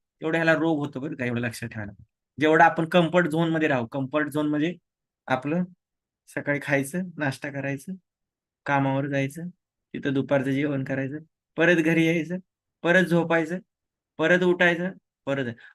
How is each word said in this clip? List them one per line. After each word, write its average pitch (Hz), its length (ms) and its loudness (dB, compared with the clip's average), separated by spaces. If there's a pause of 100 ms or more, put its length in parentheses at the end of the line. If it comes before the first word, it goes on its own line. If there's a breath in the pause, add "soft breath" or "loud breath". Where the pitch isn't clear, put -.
(220)
तेवढं 160 160 -2
ह्याला 165 160 4
रोग 156 260 0
होतो 139 200 -6
बरं 143 160 -8
का, 127 100 -4
एवढं 120 160 -2
लक्षात 117 280 -8
ठेवायला. 104 340 -12 (360)
जेवढं 156 240 6
आपण 165 260 4
कम्फर्ट 175 380 4
झोन 165 220 0
मध्ये 156 180 0
राहू, 127 180 0
कम्फर्ट 139 420 -4
झोन 151 200 -2
म्हणजे 151 280 -2 (520)
आपलं 147 360 -2 (640)
सकाळी 147 340 -4
खायचं, 139 400 -2 (160)
नाश्ता 147 320 -4
करायचं, 139 440 -8 (720)
कामावर 139 420 0
जायचं, 139 400 -4 (460)
तिथं 139 200 -2
दुपारचं 135 380 0
जेवण 139 320 -2
करायचं, 135 340 -6 (400)
परत 170 180 4
घरी 165 300 2
यायचं, 165 320 -2 (460)
परत 175 220 4
झोपायचं, 165 540 0 (580)
परत 175 260 4
उठायचं, 180 480 2 (340)
परत, 135 280 -4 (220 loud breath)